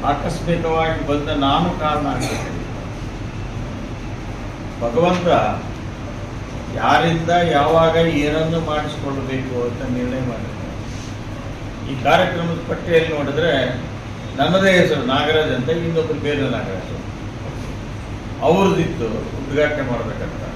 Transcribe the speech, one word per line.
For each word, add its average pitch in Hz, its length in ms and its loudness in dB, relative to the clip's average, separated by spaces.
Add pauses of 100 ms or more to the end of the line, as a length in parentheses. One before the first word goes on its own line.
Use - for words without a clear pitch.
ಆಕಸ್ಮಿಕವಾಗಿ 160 1000 0
ಬಂದ 147 220 0
ನಾನು 156 520 2
ಕಾರಣ 147 260 0
ಆಗ್ತೇನೆ. 127 500 -2 (2250)
ಭಗವಂತ 170 460 2 (1500)
ಯಾರಿಂದ 160 540 2
ಯಾವಾಗ 165 680 4
ಏನನ್ನು 160 640 2
ಮಾಡಿಸಿಕೊಳ್ಳಬೇಕು 135 1000 -2
ಅಂತ 123 280 -4
ನಿರ್ಣಯ 123 300 -2
ಮಾಡಿರ್ತಾನೆ. - 520 -4 (1200)
ಈ 131 120 -4
ಕಾರ್ಯಕ್ರಮದ 165 540 4 (100)
ಪಟ್ಟಿಯಲ್ಲಿ 160 500 2
ನೋಡಿದ್ರೆ 135 680 0 (500)
ನನ್ನದೇ 185 420 6
ಹೆಸರು 139 280 4
ನಾಗರಾಜ್ 147 480 2
ಅಂತ, 131 140 0
ಇನ್ನೊಬ್ರು 165 460 0
ಬೇರೆ 143 260 0
ನಾಗರಾಜ್, 101 560 -2 (1500)
ಅವ್ರದ್ದಿತ್ತು 160 640 4
ಉದ್ಘಾಟನೆ 139 760 0
ಮಾಡ್ಬೇಕಂತ. - 600 -4 (140)